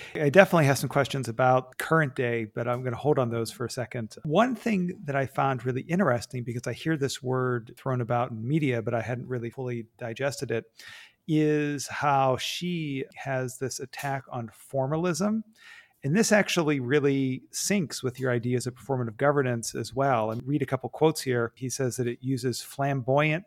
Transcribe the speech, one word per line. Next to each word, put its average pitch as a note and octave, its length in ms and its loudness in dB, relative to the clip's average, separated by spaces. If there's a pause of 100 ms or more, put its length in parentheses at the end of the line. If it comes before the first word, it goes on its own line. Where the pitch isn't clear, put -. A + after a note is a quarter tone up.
(140)
I D#3 140 4
definitely F3 380 8
have C3+ 120 4
some C#3 100 -2
questions C#3 400 0
about B2+ 480 2
current D#3 380 2
day, A#2+ 300 0
but A#2 240 -6
I'm B2 160 -2
gonna B2 120 -4
hold D3 220 2
on B2 120 2
those A2+ 200 -2
for - 140 -8
a A2+ 60 -4
second. A#2 520 -8
One G#3 320 2
thing F#3+ 420 -2 (100)
that C#3 100 -2
I C3+ 100 0
found C3+ 400 -2
really B2+ 160 -2
interesting, B2+ 640 0
because A#2+ 240 -8
I B2 40 -2
hear D#3+ 240 -2
this C3+ 240 -4
word B2+ 560 -2
thrown C3 240 -2
about A#2+ 300 -2
in A2+ 160 -8
media, C3+ 340 0
but A2+ 140 -2
I A#2 80 0
hadn't B2 240 -6
really A#2+ 240 -6
fully B2 360 -8 (120)
digested A#2+ 540 -6
it, A2+ 140 -4 (600)
is D3+ 600 0
how C3+ 480 2
Xi D#3 720 -4 (100)
has C3 420 -6
this C3 220 -6
attack C3+ 500 -8
on A#2 240 -8
formalism. E3 880 0 (600)
And C#3 100 2
this A3 160 6
actually E3+ 480 4
really C3+ 640 2 (100)
syncs - 480 -2
with B2 200 -4
your B2+ 100 0
ideas B2 380 0
of B2 80 -10
performative B2 400 -4
governance C#3 580 0
as B2 180 -6
well. A#2+ 380 2
And B2 160 -6
read C#3+ 160 0
a B2+ 40 -2
couple C3 220 -2
quotes D#3 340 2
here. A#2+ 340 0
He C3 120 -6
says B2+ 280 -2
that B2 100 0
it A#2+ 140 -4
uses B2+ 420 -4
flamboyant C#3 840 0